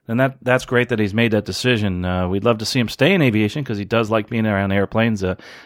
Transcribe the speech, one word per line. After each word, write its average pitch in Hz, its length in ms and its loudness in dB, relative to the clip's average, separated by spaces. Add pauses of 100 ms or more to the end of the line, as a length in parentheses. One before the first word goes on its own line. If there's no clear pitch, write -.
then 113 120 -4
that, 135 260 0
that's 123 220 2
great 123 240 0
that 117 100 -2
he's 101 160 0
made 117 160 2
that 104 140 0
decision. 101 600 -2
Uh, 90 220 0
we'd 95 160 -2
love 113 160 2
to 110 60 -8
see - 140 -2
him 113 100 0
stay 143 220 0
in 185 120 2
aviation 110 400 0
'cause 107 160 -6
he 101 60 -6
does 113 260 0
like 110 180 0
being 113 160 -2
around 98 260 0
airplanes. 101 520 0
Uh, 92 100 0 (320)